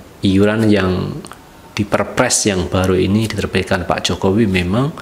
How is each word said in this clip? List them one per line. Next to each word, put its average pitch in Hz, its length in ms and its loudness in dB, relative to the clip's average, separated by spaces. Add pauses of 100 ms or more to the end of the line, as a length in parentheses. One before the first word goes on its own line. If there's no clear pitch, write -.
(240)
iuran 104 480 4
yang 98 480 0 (560)
di 107 80 -2
Perpres - 640 0
yang 92 240 0
baru 92 240 2
ini 98 320 2
diterbitkan 95 560 -4
Pak - 240 -2
Jokowi 98 400 2
memang 92 540 0